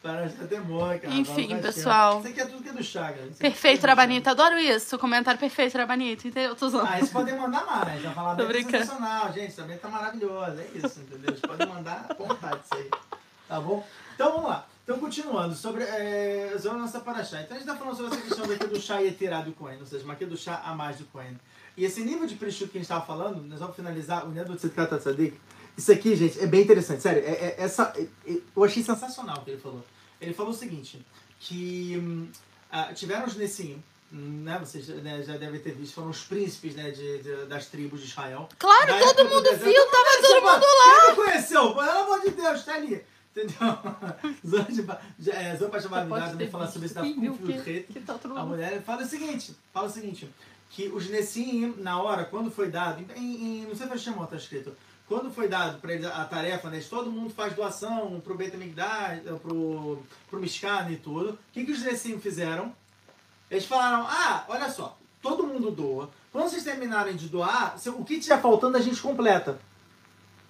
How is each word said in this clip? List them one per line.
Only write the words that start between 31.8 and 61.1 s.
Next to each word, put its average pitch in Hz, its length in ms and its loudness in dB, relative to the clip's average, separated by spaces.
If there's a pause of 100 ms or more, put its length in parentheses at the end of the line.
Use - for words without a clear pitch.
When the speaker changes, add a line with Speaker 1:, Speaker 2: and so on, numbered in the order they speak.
Speaker 1:
hum, 170 300 -6 (440)
ah, - 220 -6
tiveram 196 320 -6
os 202 100 -8
Nessim, 175 460 -8 (300)
hum, 147 320 -12
né, 165 160 -8
vocês, 147 280 -14
né, 147 360 -12
já 147 140 -10
devem 147 240 -10
ter 160 100 -10
visto, 139 240 -14
foram 160 140 -10
os - 140 -10
príncipes, 175 520 -6
né, 147 160 -8
de, 143 320 -8
de, 139 220 -8
das 143 220 -10
tribos 143 340 -10
de 135 60 -14
Israel. 135 420 -10 (100)
Speaker 2:
Claro, 480 320 10
Speaker 1:
Na 403 80 4
Speaker 2:
todo 508 100 10
Speaker 1:
época 539 140 8
do 453 60 8
Speaker 2:
mundo 539 140 6
Speaker 1:
deserto, 415 200 6
Speaker 2:
viu, 480 220 10
Speaker 1:
todo 523 60 0
Speaker 2:
tava 508 120 8
Speaker 1:
mundo 539 180 8
Speaker 2:
todo 523 200 10
Speaker 1:
viu, 392 100 8
Speaker 2:
mundo 554 80 8
Speaker 1:
pô. 554 80 8
Speaker 2:
lá. 539 320 12
Speaker 1:
Quem 659 80 12
não - 80 8
conheceu? 311 600 4
Pelo 285 140 2
amor 392 320 2
de 392 100 2
Deus, 330 340 0
tá 302 100 -6
ali. 294 300 -6 (280)
Entendeu? 214 220 -6
<laughs> 214 880 -4
Zoe 190 180 2 (100)
de 220 80 -2
Ba-, 175 180 -8 (180)
de, 175 140 -2
é, 175 240 -6
Zoe 202 140 -2
Pachá 208 140 -6
Speaker 2:
Você 190 40 -10
pode - 20 -8 (200)
Speaker 1:
Barbidário 170 240 -4
também - 140 -6
Speaker 2:
ter 190 40 -10
Speaker 1:
fala 170 180 -6
sobre 170 180 -10
isso - 80 -10
da 170 60 -8
Speaker 2:
visto. 147 120 -4
Quem 254 80 -4
viu 269 120 -2
o 247 40 -10
quê? 185 160 -6
Speaker 1:
Fulcret. 175 300 -8
Speaker 2:
Que 226 180 -16
tá 233 140 -10
todo 254 220 -12
Speaker 1:
A - 40 -8
Speaker 2:
mundo. 160 80 -8
Speaker 1:
mulher 175 320 -6
fala 247 220 -8
o - 40 -6
seguinte: 302 480 -10 (180)
fala 202 140 -4
o - 20 -8
seguinte, 202 400 -12 (400)
que 196 200 -8
os 185 200 -8
Nessim, 233 680 -2
na 185 240 -4
hora, 190 240 -2
quando 220 260 -6
foi 190 180 -4
dado, 165 320 -4 (140)
em, 226 460 -8
em, 214 40 -12
não 214 80 -10
sei 254 140 -10
se 254 120 -8
Shemot 190 300 -8
tá 165 60 -12
escrito, 139 400 -12 (320)
quando 240 240 -2
foi 220 160 -4
dado 160 320 -2
pra 165 140 -8
eles 165 120 -6
a, 165 160 -8
a 151 40 -4
tarefa, 170 440 -6
né, 160 100 -8
de 156 80 -12
todo 233 220 -6
mundo 226 240 -8
faz 208 200 -6
doação 202 680 -6
pro 185 140 -8
Beit 185 180 -6
HaMikdash, 180 720 -6
eh, 165 160 -10
pro, 156 600 -6 (280)
pro 196 100 -8
Mishkan 190 500 -4
e 160 80 -6
tudo, 165 340 -6